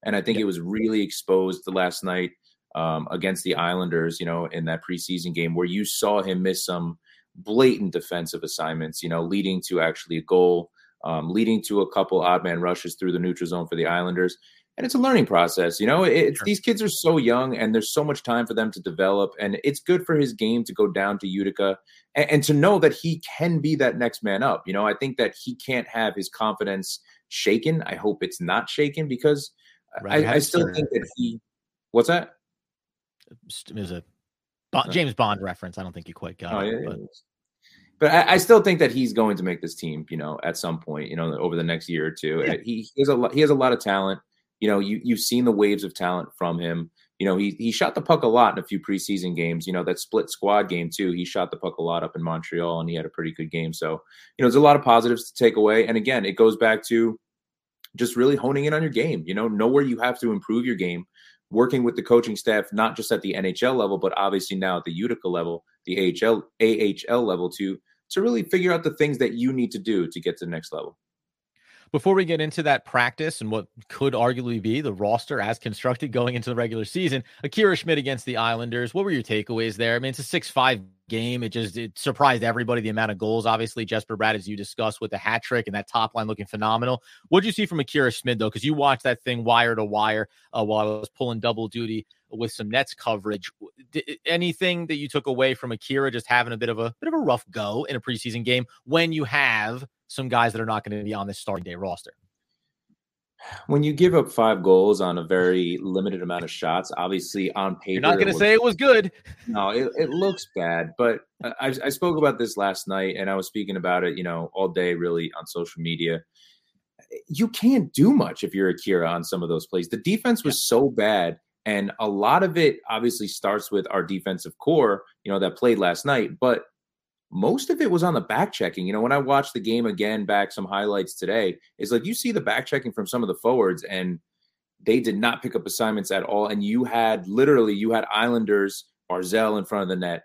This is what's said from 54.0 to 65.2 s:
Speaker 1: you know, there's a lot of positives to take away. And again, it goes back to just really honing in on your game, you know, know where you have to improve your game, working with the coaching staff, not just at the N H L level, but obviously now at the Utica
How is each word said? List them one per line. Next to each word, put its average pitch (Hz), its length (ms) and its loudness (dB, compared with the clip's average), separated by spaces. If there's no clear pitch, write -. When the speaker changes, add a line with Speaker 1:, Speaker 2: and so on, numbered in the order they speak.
Speaker 1:
you 135 60 -2
know, 127 40 4
there's 120 80 4
a 139 60 8
lot 147 160 8
of 143 60 0
positives 117 480 4
to - 140 0
take 113 120 6
away. 107 300 6
And 113 100 0
again, 113 300 0
it 98 100 -4
goes 110 200 6
back 110 320 2
to 113 300 2
just 120 200 -2
really 135 200 4
honing 139 300 0
in 151 80 0
on 156 80 0
your 156 80 0
game, 120 360 0
you 90 60 -6
know, 110 160 0
know 107 180 2
where 139 180 6
you 123 160 -2
have 123 200 -2
to 117 120 0
improve 110 340 -2
your 123 80 0
game, 90 320 -4
working 123 320 2
with 117 140 0
the 120 60 -4
coaching 117 340 4
staff, 107 360 0
not 110 240 0
just 110 140 -6
at 110 120 0
the 95 120 -4
N 95 120 -2
H 90 160 -2
L 127 120 2
level, 101 220 0
but 92 220 0
obviously 98 400 0
now 92 180 0
at 85 80 -6
the 85 80 -6
Utica 92 360 -4